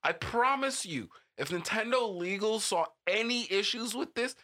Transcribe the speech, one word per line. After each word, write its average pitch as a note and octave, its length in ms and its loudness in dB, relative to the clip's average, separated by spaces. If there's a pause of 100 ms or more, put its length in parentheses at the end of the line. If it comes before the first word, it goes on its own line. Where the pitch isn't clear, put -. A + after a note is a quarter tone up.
I D#3+ 100 4
promise C4 720 0
you, C3+ 240 -6 (300)
if C#3 100 -2
Nintendo A3 640 0
legal G3 460 0
saw E3+ 260 2 (200)
any A3+ 440 0
issues G#3+ 440 0
with C4+ 200 -6
this, A#3 300 0